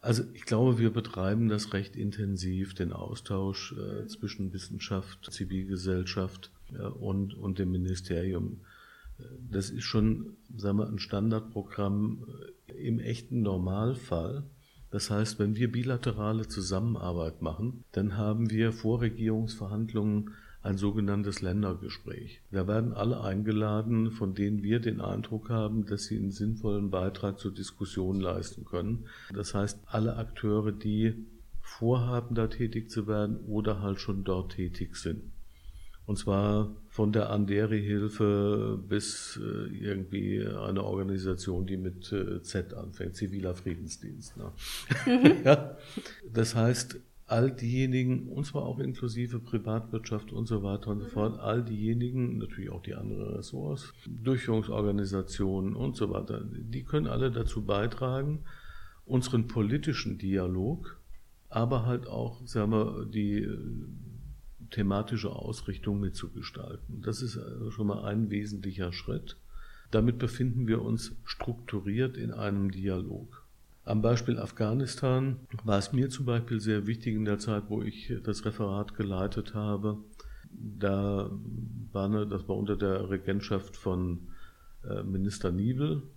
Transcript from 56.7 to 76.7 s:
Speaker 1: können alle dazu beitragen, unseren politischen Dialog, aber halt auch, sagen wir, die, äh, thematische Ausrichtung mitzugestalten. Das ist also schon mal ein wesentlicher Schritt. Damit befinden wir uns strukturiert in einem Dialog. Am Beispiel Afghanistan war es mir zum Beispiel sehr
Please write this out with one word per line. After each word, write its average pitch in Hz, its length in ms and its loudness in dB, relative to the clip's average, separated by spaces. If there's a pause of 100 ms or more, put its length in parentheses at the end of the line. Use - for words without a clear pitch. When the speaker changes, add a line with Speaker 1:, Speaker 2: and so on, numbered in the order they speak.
Speaker 1:
können 151 240 0
alle 120 240 2
dazu 113 320 0
beitragen, 127 760 0 (640)
unseren 123 420 4
politischen 113 720 2
Dialog, 95 840 0 (480)
aber 117 380 2
halt 123 220 0
auch, 120 380 -4
sagen 110 280 2
wir, 110 320 2
die, 104 320 0
äh, 107 200 -2 (1120)
thematische 104 600 0
Ausrichtung - 680 -4
mitzugestalten. - 1040 -6
Das 113 180 -2
ist 117 160 -4
also 117 320 -6
schon 104 180 -2
mal 104 180 0
ein 104 260 0
wesentlicher 98 600 -4
Schritt. - 460 -6 (540)
Damit 117 260 4
befinden 123 500 0
wir 113 140 4
uns 113 340 -2 (100)
strukturiert 117 920 -2
in 113 140 -4
einem 101 400 2
Dialog. 95 760 -4 (400)
Am 107 160 2
Beispiel 117 380 4
Afghanistan 127 1000 2 (260)
war 104 140 4
es - 160 0
mir 131 160 4
zum 127 160 -2
Beispiel 117 340 0
sehr 104 280 2